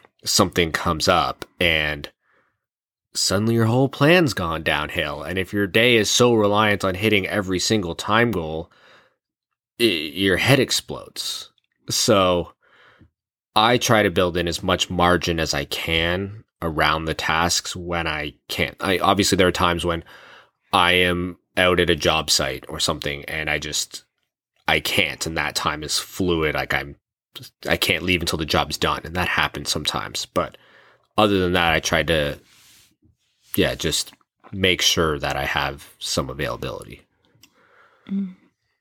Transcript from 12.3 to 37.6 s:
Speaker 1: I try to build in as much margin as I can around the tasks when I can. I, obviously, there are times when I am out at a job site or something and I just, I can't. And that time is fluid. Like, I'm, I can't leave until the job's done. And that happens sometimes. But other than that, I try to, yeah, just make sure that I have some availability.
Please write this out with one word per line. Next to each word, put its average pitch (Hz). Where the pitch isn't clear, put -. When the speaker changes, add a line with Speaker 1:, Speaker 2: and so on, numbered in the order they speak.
Speaker 1:
I 117
try 110
to 101
build 87
in 85
as 82
much 92
margin 87
as 78
I 71
can 87
around 78
the 78
tasks -
when 85
I 76
can. -
I, 92
obviously, 95
there 92
are 90
times 87
when 85
I 90
am 90
out 90
at 85
a 85
job 78
site 67
or 73
something 73
and 78
I 76
just, -
I 78
can't. 76
And 80
that 76
time 76
is -
fluid. 80
Like, 69
I'm, 71
I 82
can't 82
leave 90
until 85
the 82
job's 76
done. 76
And 82
that 90
happens 73
sometimes. -
But -
other 101
than 90
that, 85
I 80
try 80
to, 73
yeah, 69
just -
make 92
sure 80
that 69
I 69
have 69
some -
availability. 64